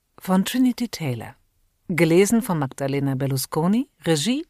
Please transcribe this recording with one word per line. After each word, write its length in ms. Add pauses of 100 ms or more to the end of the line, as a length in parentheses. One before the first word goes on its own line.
(200)
von 240
Trinity 460
Taylor. 440 (540)
Gelesen 540
von 180
Magdalena 560
Berlusconi, 720 (160)
Regie 460